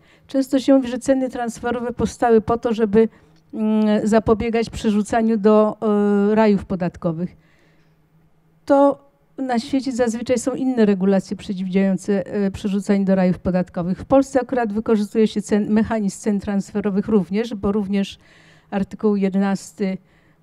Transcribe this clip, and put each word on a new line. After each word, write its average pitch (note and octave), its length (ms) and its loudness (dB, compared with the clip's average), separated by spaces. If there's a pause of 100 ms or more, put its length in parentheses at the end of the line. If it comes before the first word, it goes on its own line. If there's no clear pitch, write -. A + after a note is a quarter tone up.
(280)
Często C4+ 320 0
się C4+ 160 6
mówi, C4 120 4
że A#3+ 120 -6
ceny C4 300 0
transferowe A#3+ 640 -6
powstały A3+ 480 2
po A#3 160 -2
to, A#3+ 160 -2
żeby, A3 360 2 (440)
mm, G#3+ 540 0
zapobiegać A3 640 0
przerzucaniu A3+ 680 0
do, G#3+ 400 4 (540)
e, G#3+ 40 2
rajów G#3+ 300 2
podatkowych. F3 800 -6 (1200)
To C#4 440 4 (280)
na B3+ 220 -2
świecie C4 320 -4
zazwyczaj A#3+ 480 0
są B3+ 160 -4
inne B3+ 300 2
regulacje G3 520 0
przeciwdziałające, F#3+ 880 -2
e, G3+ 260 -2
przerzucaniu G3+ 540 -2
do F#3+ 100 2
rajów F#3 240 2
podatkowych. F3+ 580 -4
W - 80 -14
Polsce C4+ 360 2
akurat A#3+ 320 -4
wykorzystuje G#3+ 540 0
się G#3 140 -4
cen, G#3 280 -2
mechanizm G#3+ 500 -2
cen G3+ 200 -2
transferowych G3+ 680 -4
również, A3 480 0
bo G3+ 160 -2
również G3 480 -4 (520)
artykuł G#3 440 -2
jedenasty G3 840 -2 (460)